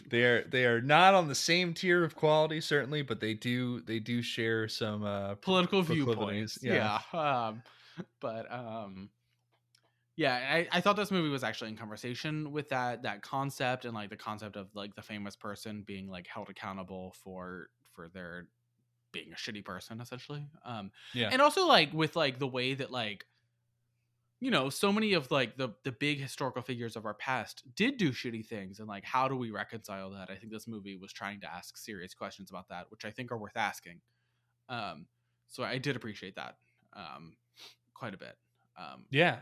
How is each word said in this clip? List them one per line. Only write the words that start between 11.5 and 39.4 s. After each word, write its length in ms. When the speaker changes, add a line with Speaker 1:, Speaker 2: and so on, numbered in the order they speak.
Speaker 2:
in 60
conversation 760
with 180
that, 340
that 180
concept 640
and, 100
like, 140
the 80
concept 400
of, 180
like, 200
the 60
famous 340
person 480
being, 260
like, 180
held 220
accountable 760
for, 460
for 160
their 400
being 180
a 40
shitty 300
person, 360
essentially. 460
Um, 260
Speaker 1:
Yeah. 180
Speaker 2:
and 100
also, 260
like, 260
with, 220
like, 240
the 80
way 280
that, 160
like, 340
you 120
know, 180
so 220
many 220
of, 180
like, 260
the, 120
the 80
big 280
historical 420
figures 360
of 80
our 80
past 500
did 220
do 140
shitty 340
things, 340
and, 100
like, 160
how 240
do 80
we 140
reconcile 600
that? 180
I 60
think 160
this 160
movie 300
was 160
trying 280
to 100
ask 260
serious 360
questions 360
about 200
that, 220
which 140
I 60
think 200
are 60
worth 180
asking. 460
Um, 400
so 160
I 140
did 180
appreciate 400
that, 220
um, 440
quite 200
a 40
bit. 200
Um, 360
Speaker 1:
Yeah, 300